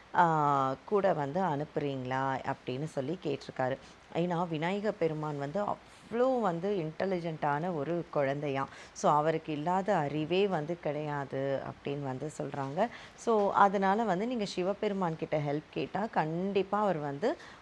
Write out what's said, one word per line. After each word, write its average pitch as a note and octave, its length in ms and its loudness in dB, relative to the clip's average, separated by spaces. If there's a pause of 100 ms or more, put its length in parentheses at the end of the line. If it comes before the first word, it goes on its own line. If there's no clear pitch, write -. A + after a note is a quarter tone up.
(140)
ஆ, D3 600 4 (100)
கூட G3 280 4
வந்து D3+ 280 0
அனுப்புறீங்களா?" C3+ 1000 0
அப்படின்னு C3 460 -4
சொல்லி D#3 400 -4
கேட்டிருக்காரு. C3+ 520 -2 (380)
ஏன்னா, F3 340 0
விநாயக F#3 440 -2
பெருமான் D3+ 460 -2
வந்து D3 240 -2
அவ்வளோ A#3+ 760 0
வந்து F#3 440 0
இன்டெலிஜென்ட்டான E3 880 0
ஒரு D#3 300 -2 (100)
குழந்தையாம். C#3 520 0 (260)
So, F3+ 200 2
அவருக்கு D#3 400 2
இல்லாத F#3 440 0
அறிவே D#3 500 2
வந்து E3+ 340 -2
கிடையாது C#3+ 840 -2
அப்படின்னு C#3+ 400 -6
வந்து C3+ 360 -6
சொல்றாங்க. C#3+ 500 -2 (260)
So, G#3 380 2
அதனால G3 500 4
வந்து G3+ 240 0
நீங்க A#3+ 180 -2
சிவபெருமான் F#3+ 720 -2
கிட்ட D#3 220 -2
ஹெல்ப் D3 320 -2
கேட்டா F3+ 400 -4
கண்டிப்பா F#3+ 720 0
அவர் F#3+ 180 2
வந்து D3 380 -2 (260)